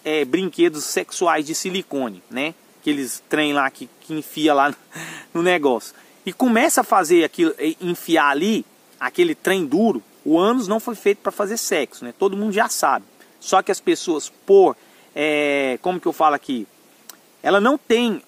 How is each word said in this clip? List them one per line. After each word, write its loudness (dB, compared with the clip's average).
é, 0
brinquedos -2
sexuais -2
de -8
silicone, -6
né? -6
Aqueles -4
trem 0
lá 0
que, -16
que -14
enfia 0
lá 2
<laughs> -18
no -2
negócio. 0
E -8
começa 2
a 4
fazer 4
aquilo, 0
é, -4
enfiar 0
ali, 0
aquele 0
trem 0
duro, 0
o 2
ânus 0
não 0
foi -10
feito 0
pra -6
fazer -4
sexo, -4
né? -12
Todo 0
mundo -2
já 0
sabe. 0
Só 0
que -2
as -4
pessoas, -2
por, 6
é, 0
como -4
que -4
eu -2
falo 2
aqui? -6
Ela 2
não 2
tem 0